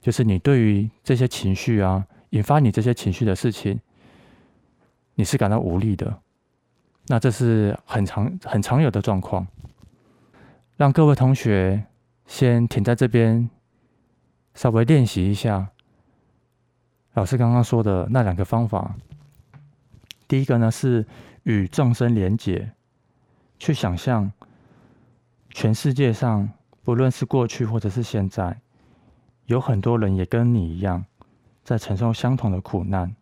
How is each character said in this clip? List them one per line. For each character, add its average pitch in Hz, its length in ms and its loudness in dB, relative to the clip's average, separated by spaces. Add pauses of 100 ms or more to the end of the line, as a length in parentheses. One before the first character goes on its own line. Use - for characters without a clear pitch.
就 117 100 0
是 123 120 0
你 101 160 2
对 131 240 4
于 107 260 2 (140)
这 131 120 0
些 123 120 2
情 95 260 -2
绪 107 280 0
啊， 95 260 0 (220)
引 107 120 0
发 143 180 2
你 123 120 4
这 113 100 0
些 120 120 2
情 - 180 -4
绪 101 140 -2
的 98 100 0
事 117 160 -2
情， 104 280 -4 (1400)
你 101 100 0
是 139 120 -2
感 101 140 2
到 110 80 2
无 87 180 -2
力 104 160 0
的。 - 280 -6 (880)
那 120 120 0
这 127 100 2
是 110 560 0
很 101 200 -2
常-， 123 400 -4
很 - 160 -2
常 123 200 0
有 147 80 2
的 101 120 -2
状 95 180 -2
况。 92 260 -6 (1300)
让 139 180 4
各 156 140 6
位 143 80 6
同 131 180 4
学 101 520 0 (420)
先 120 400 2
停 113 160 0
在 120 100 2
这 123 140 2
边， 117 420 2 (1040)
稍 - 160 0
微 113 160 4
练 143 180 6
习 95 240 0
一 101 60 0
下 98 360 -2 (1400)
老 101 120 0
师 135 100 -2
刚 120 160 2
刚 123 120 4
说 117 180 0
的 95 300 0
那 127 100 2
两 98 140 0
个 92 100 -2
方 117 220 -2
法。 101 280 -4 (1300)
第 139 120 0
一 135 60 -2
个 127 140 2
呢， 113 100 4
是 120 340 0 (400)
与 101 240 0
众 127 240 0
生 120 220 0
连 101 240 0
结， 101 340 -6 (880)
去 - 160 -4
想 90 240 -4
象 107 340 -2 (1160)
全 - 240 -2
世 139 180 -2
界 127 220 2
上， 107 340 -2 (360)
不 123 100 -2
论 127 160 2
是 127 160 -4
过 123 220 0
去 - 180 -4
或 110 140 -4
者 104 100 -4
是 113 140 -4
现 98 260 -4
在， 90 300 -6 (880)
有 120 120 0
很 117 220 -2
多 117 160 0
人 98 180 0
也 92 120 -2
跟 120 260 0
你 85 240 -2
一 92 40 -8
样， 90 220 -4 (600)
在 123 160 -4
承 - 180 -6
受 113 160 0
相 127 240 -2
同 110 140 -2
的 92 100 -2
苦 92 220 -4
难。 95 380 -4